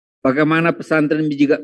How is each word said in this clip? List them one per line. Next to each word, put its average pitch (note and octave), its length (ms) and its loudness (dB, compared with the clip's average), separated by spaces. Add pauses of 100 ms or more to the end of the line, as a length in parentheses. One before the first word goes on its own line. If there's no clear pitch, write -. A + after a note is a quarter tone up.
(260)
bagaimana D#3 480 2
pesantren D#3 560 -2
juga D3 340 0